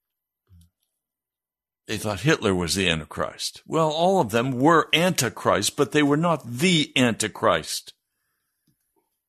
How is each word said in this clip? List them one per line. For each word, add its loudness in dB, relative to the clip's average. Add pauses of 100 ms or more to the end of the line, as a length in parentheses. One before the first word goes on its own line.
(1900)
They -6
thought -6
Hitler 0
was -2
the 0
Antichrist. -8
Well, -2
all 2
of -2
them -2
were 4
Antichrist, 0
but 0
they 4
were 2
not 0
the 0
Antichrist. -2 (1300)